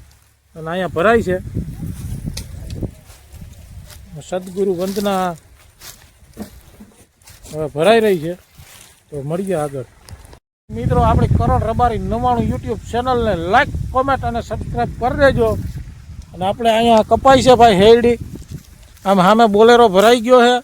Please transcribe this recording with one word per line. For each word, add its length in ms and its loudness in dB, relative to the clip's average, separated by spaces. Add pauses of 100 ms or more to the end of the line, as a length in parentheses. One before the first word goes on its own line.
(560)
અને 140 -14
અહીંયા 240 -6
ભરાય 280 2
છે. 140 -4 (2750)
સદગુરુ 540 -6
વંદના 500 -4 (2250)
હવે 220 -8
ભરાઈ 320 2
રહી 220 0
છે. 120 -8 (720)
તો 180 -18
મળીએ 340 -6
આગળ. 320 -8 (840)
મિત્રો, 320 -2
આપણી 340 2
કરણ 260 0
રબારી 360 0
નવ્વાણું 500 -2
YouTube 420 -6
ચેનલને 420 -2 (180)
લાઈક, 200 2 (200)
કોમેન્ટ 340 -2
અને 180 -6
સબસ્ક્રાઇબ 560 -8
કરી 200 -4
દેજો. 300 2 (840)
અને 140 -8
આપણે 240 -2
અહીંયા 400 2
કપાય 320 4
છે 120 6
ભાઈ 260 6
હેરડી, 380 6 (840)
આમ 160 2
સામે 260 4
બોલેરો 420 6
ભરાઈ 320 4
ગયો 200 4
છે 240 4